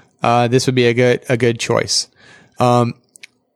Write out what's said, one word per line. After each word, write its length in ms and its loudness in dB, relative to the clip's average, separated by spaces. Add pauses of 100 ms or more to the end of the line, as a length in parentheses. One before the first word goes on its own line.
(220)
uh, 260 2
this 180 0
would 100 -2
be 100 2
a 80 2
good, 340 0
a 80 -2
good 220 0
choice. 500 -4 (500)
Um, 360 0 (600)